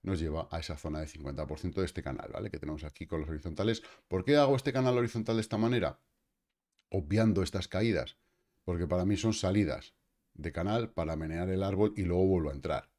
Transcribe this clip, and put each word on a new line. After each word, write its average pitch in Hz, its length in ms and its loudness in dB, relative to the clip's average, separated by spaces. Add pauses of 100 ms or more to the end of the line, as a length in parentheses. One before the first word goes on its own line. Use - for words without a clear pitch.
nos 90 180 -2
lleva 80 300 -2
a 82 80 -4
esa 80 180 -6
zona 78 240 -6
de 78 60 -6
cincuenta 73 400 -8
por 76 120 -8
ciento 92 220 -4
de 90 60 2
este - 160 -6
canal, - 280 -8
¿vale? - 200 -8
Que - 80 -10
tenemos 76 260 -8
aquí - 220 -10
con 80 140 -2
los 76 100 -6
horizontales. 85 520 -2 (260)
¿Por 92 180 0
qué 143 100 6
hago 139 200 6
este 131 180 -2
canal 127 240 4
horizontal 117 380 0
de 110 40 2
esta 107 160 -2
manera? 110 460 2 (880)
Obviando 98 520 4
estas - 260 -2
caídas, 98 500 0 (460)
porque 87 220 -2
para 90 200 2
mí 101 100 4
son 110 160 0
salidas 95 640 0 (400)
de 78 180 -8
canal 107 400 -2
para 80 240 -2
menear 82 320 -4
el 95 140 0
árbol 101 340 2
y 95 60 -2
luego 90 240 4
vuelvo 85 240 2
a 71 40 -8
entrar. 69 440 -4